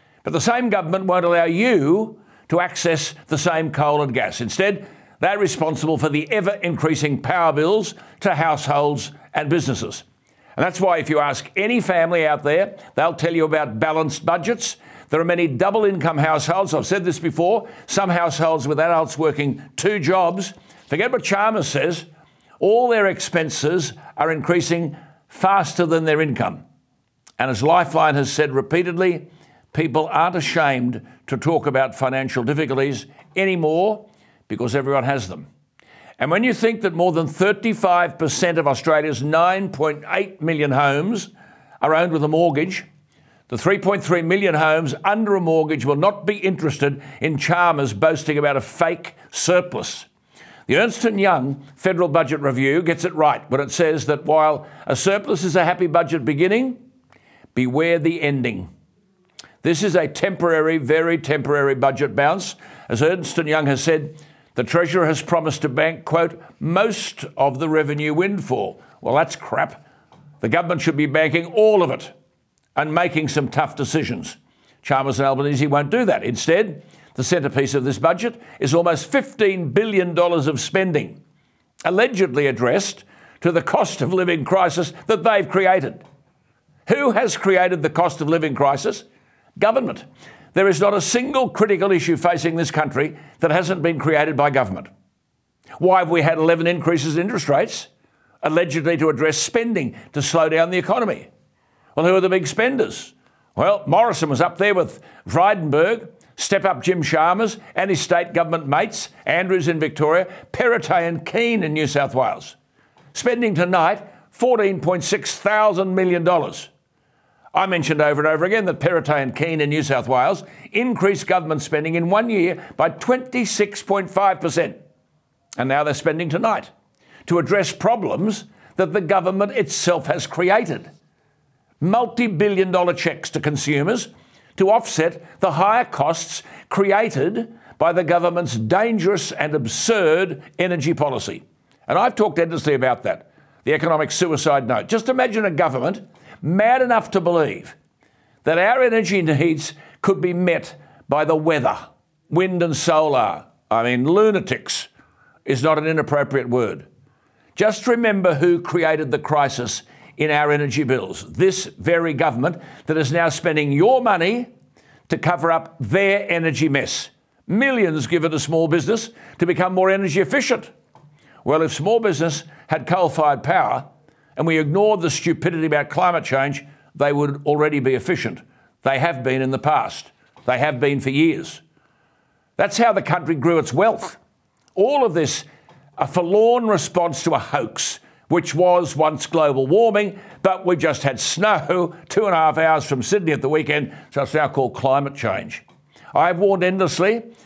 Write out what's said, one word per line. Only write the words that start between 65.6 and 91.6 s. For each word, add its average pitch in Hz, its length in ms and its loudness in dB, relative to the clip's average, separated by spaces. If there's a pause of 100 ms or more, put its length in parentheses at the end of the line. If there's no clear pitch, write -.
to 147 60 -2
bank, 156 360 -2
quote, 165 360 -2 (200)
"most 180 640 -2 (100)
of 131 240 0
the 160 80 -2
revenue 151 460 0
windfall." 151 680 -4 (200)
Well, 117 120 -2
that's 160 220 0
crap. - 500 -6 (540)
The 120 80 -4
government 165 320 0
should 156 160 0
be 147 120 0
banking 160 400 0
all 214 360 4
of 147 80 0
it - 220 -10 (600)
and 151 220 -2
making 160 320 0
some 139 220 -2
tough 151 260 -2
decisions. - 640 -4 (440)
Chalmers 135 380 0
and 139 80 2
Albanese 143 400 0
won't 143 220 0
do 233 160 2
that. 117 180 0
Instead, 160 600 0 (320)
the 131 100 -4
centrepiece 139 480 0
of 135 100 0
this 127 160 -2
budget 208 420 -2 (200)
is 135 120 0
almost 170 380 2
fifteen 196 600 0
billion 190 420 0
dollars 170 340 2
of 143 140 -2
spending, 180 600 -2 (640)
allegedly 180 640 2
addressed 127 560 0 (380)
to 170 100 2
the 165 100 2
cost - 400 0
of 156 120 -2
living 175 320 0
crisis 180 480 0 (140)
that 220 180 0
they've 208 240 2
created. 185 520 2 (880)
Who 277 240 2
has 208 240 0
created 180 480 0
the 156 60 -2
cost 165 320 -2
of 147 80 -2
living 156 260 -2
crisis? 143 480 -2 (560)
Government. 220 460 0 (480)
There 196 160 4
is 160 100 2
not 202 140 4
a 196 80 0
single 254 480 0
critical 196 420 2